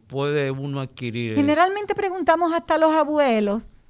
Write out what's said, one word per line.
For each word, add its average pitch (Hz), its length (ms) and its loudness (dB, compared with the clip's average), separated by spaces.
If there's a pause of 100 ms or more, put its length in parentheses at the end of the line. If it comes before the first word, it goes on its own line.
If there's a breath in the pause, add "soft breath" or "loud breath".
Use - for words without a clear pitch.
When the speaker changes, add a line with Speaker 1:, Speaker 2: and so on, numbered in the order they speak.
Speaker 1:
puede 139 440 -2
uno 139 300 -6
adquirir 120 520 -6
eso? 285 80 2
Speaker 2:
Generalmente 370 540 2
preguntamos 349 580 0
hasta 330 240 -2
los 311 160 4
abuelos, 262 760 0 (180)